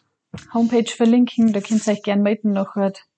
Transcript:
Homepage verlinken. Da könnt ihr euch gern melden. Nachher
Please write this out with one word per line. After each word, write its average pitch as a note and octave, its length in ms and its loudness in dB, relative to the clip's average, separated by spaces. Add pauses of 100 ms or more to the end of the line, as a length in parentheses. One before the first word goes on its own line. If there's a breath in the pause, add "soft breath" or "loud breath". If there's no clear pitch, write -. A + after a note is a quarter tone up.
(540)
Homepage A#3 360 0
verlinken. A#3 640 2
Da G3+ 80 -2
könnt A3 260 -2
ihr G#3+ 60 2
euch G3+ 100 -6
gern G3+ 180 0
melden. G#3 300 0
Nachher G3 400 -2 (260)